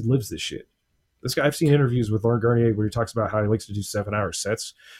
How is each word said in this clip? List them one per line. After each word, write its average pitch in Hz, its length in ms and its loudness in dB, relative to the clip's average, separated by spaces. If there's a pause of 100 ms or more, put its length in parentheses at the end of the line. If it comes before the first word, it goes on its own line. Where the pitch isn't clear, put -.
lives 123 260 0
this 78 100 -8
shit. - 280 -10 (560)
This 127 100 -4
guy, 151 140 0
I've 147 80 0
seen 147 180 4
interviews 123 380 2
with 107 120 0
Laurent 117 200 2
Garnier 117 320 4
where 107 100 0
he 104 60 -2
talks 117 200 -2
about 107 200 -2
how 107 100 0
he 104 80 2
likes 110 160 0
to 104 80 -12
do 101 80 -2
seven-hour 101 520 -4
sets - 420 -6 (240)